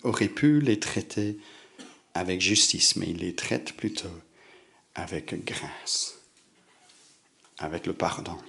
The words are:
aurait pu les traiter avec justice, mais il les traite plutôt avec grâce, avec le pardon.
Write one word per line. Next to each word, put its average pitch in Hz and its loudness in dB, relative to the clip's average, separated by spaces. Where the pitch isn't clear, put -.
aurait 107 2
pu 147 6
les 117 4
traiter 104 -2
avec 90 0
justice, 92 4
mais 92 -2
il 85 -2
les 90 -4
traite - -2
plutôt - -4
avec - -6
grâce, - -6
avec 80 -6
le 95 -2
pardon. 85 -2